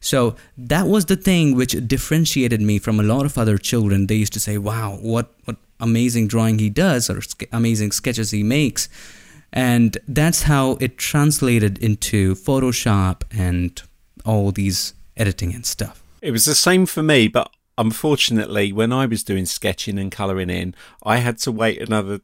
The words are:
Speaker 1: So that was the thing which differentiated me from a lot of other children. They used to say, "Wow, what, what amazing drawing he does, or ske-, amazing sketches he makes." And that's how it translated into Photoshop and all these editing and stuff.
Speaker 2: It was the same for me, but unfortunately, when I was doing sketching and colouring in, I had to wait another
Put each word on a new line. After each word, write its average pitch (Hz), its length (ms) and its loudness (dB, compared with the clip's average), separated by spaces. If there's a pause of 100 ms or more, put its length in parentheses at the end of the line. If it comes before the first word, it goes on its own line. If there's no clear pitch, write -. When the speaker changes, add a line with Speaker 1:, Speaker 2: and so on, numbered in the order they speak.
Speaker 1:
So 120 360 0 (200)
that 131 300 0
was 190 180 2
the 180 120 2
thing 170 380 2
which 123 180 0 (140)
differentiated 131 760 0
me 104 160 2
from 110 200 0
a 107 40 2
lot 123 240 2
of 143 100 -6
other 110 220 2
children. 98 480 2
They 107 80 0
used 107 180 0
to 107 80 -6
say, 104 160 -4
"Wow, 104 460 -6
what, 113 320 -2 (100)
what 117 140 -10 (220)
amazing 117 480 2
drawing 113 320 2
he 107 100 2
does, 139 400 0
or 101 100 -6
ske-, - 320 -12
amazing 113 400 0
sketches 113 380 -4
he 107 120 -2
makes." 127 460 0 (640)
And 120 460 2 (100)
that's 151 360 2
how 139 360 2
it 127 160 -4
translated 127 800 2
into 101 600 0
Photoshop 117 880 0 (120)
and 90 460 -2 (420)
all 104 260 2
these 98 440 -2 (240)
editing 95 360 -2
and 120 120 -12
stuff. - 360 -8 (200)
Speaker 2:
It 170 80 -6
was 113 160 0
the 151 80 0
same 185 320 4
for - 160 -4
me, 143 260 6
but - 220 0 (260)
unfortunately, 110 960 0
when 113 220 0
I 131 100 2
was 113 180 -2
doing 95 220 -2
sketching 98 540 -4
and 95 120 -4
colouring 95 380 -4
in, 90 260 -6 (280)
I 110 160 0
had 120 220 -2
to 127 120 -4
wait 110 300 -2
another 104 420 -4